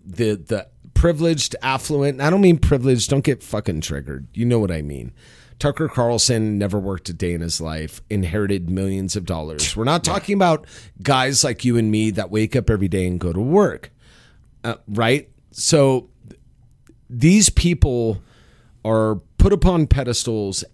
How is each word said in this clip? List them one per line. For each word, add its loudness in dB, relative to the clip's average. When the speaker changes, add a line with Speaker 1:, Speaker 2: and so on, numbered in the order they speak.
Speaker 1:
the, -2
the -6
privileged, 2
affluent, 0
I 4
don't 4
mean 8
privileged, 2
don't 2
get -2
fucking -6
triggered. -10
You -2
know 2
what 0
I -4
mean. -10
Tucker -2
Carlson 0
never -2
worked -8
a -10
day -4
in -6
his -6
life, -8
inherited -2
millions -4
of -8
dollars. -6
We're -4
not 0
Speaker 2:
Yeah. -2
Speaker 1:
talking -4
about 2
guys 2
like -4
you 2
and 2
me 2
that -6
wake 0
up 0
every 0
day -2
and -4
go -2
to -2
work. 0
Uh, -6
right? 0
So 2
these 4
people 0
are 0
put 6
upon 4
pedestals -2